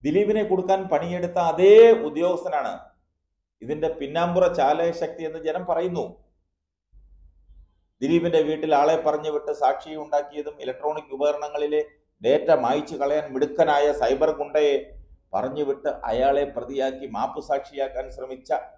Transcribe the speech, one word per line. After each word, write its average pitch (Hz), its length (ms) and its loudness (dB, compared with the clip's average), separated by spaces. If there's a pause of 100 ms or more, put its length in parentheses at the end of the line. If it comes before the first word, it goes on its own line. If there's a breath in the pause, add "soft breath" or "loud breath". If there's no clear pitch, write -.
ദിലീപിനെ 202 400 0
കൊടുക്കാൻ 190 460 0
പണിയെടുത്ത 170 440 -2
അതേ 196 600 8
ഉദ്യോഗസ്ഥനാണ് 160 840 -2 (840)
ഇതിന്റെ 151 260 -4
പിന്നാമ്പുറ 170 640 0
ചാലകശക്തി 165 720 -2
എന്ന് 160 140 -8
ജനം 160 260 -6
പറയുന്നു. 175 600 -4 (1800)
ദിലീപിന്റെ 165 420 2
വീട്ടിൽ 156 320 -2
ആളെ 147 220 4
പറഞ്ഞു 151 340 -2
വിട്ട് 147 220 -4
സാക്ഷി 143 420 -2
ഉണ്ടാക്കിയതും 147 680 -6
electronic 147 520 -8
ഉപകരണങ്ങളിലെ 147 720 -2 (400)
ഡേറ്റ 147 260 2
മായ്ച്ചു 147 440 2
കളയാൻ 139 380 -2
മിടുക്കനായ 147 600 2
സൈബർ 139 380 0
ഗുണ്ടയെ 147 760 -2 (300)
പറഞ്ഞു 135 300 -4
വിട്ട് 139 240 -4
അയാളെ 135 560 0
പ്രതിയാക്കി 135 640 -6
മാപ്പ് 113 340 -6
സാക്ഷിയാക്കാൻ 139 680 -6
ശ്രമിച്ച 131 420 -10 (260)